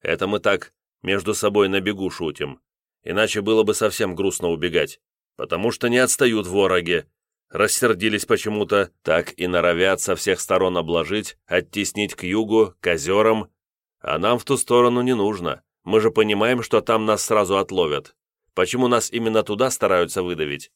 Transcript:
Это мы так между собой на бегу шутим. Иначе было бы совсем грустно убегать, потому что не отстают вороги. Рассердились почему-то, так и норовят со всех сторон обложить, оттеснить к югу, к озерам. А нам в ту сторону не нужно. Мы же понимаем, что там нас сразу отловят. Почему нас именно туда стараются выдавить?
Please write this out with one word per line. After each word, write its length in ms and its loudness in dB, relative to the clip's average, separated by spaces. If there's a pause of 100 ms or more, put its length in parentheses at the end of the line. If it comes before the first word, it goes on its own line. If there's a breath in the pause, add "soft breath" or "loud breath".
Это 260 -4
мы 140 -2
так 320 -2 (300)
между 320 -2
собой 340 2
на 120 0
бегу 300 -4
шутим. 500 -8 (420)
Иначе 380 -2
было 220 2
бы 120 2
совсем 400 -2
грустно 340 -2
убегать, 520 -2 (360)
потому 340 -4
что 180 -4
не 100 2
отстают 480 2
вороги. 600 0 (420)
Рассердились 760 0
почему-то, 680 0 (100)
так 360 0
и 80 -2
норовят 540 2
со 140 -2
всех 260 -2
сторон 360 0
обложить, 600 -2 (100)
оттеснить 680 -4
к 100 -14
югу, 560 0
к 60 -4
озерам. 640 0 (500)
А 180 -4
нам 200 0
в 60 -10
ту 120 0
сторону 460 4
не 120 2
нужно. 480 -2 (200)
Мы 180 2
же 100 2
понимаем, 520 2
что 180 0
там 260 0
нас 180 0
сразу 340 2
отловят. 560 -2 (400)
Почему 340 0
нас 220 0
именно 320 0
туда 280 -2
стараются 520 0
выдавить? 540 -6